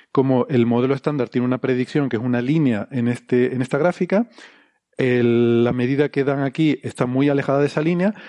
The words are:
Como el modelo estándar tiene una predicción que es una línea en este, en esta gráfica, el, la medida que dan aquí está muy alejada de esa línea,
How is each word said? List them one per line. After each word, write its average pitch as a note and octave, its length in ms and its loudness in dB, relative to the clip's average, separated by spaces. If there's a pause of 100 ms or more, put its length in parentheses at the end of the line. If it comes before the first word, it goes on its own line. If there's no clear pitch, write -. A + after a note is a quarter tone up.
(120)
Como C3 380 2
el A#2+ 160 4
modelo B2 280 2
estándar C3+ 360 -2
tiene B2 160 0
una B2+ 160 -2
predicción B2+ 480 -2
que A#2 80 -2
es G#2+ 40 -4
una B2 200 0
línea C3 480 0
en A#2+ 180 -2
este, B2 460 0
en B2+ 80 -4
esta C#3 160 -2
gráfica, F3+ 500 -2 (720)
el, A#2+ 640 2
la A#2+ 120 2
medida C3+ 340 0
que C#3 160 -2
dan C#3 180 -2
aquí C#3+ 400 0
está - 220 -4
muy B2+ 240 0
alejada C#3 320 0
de C#3+ 60 2
esa D3+ 160 -2
línea, F3+ 320 0 (140)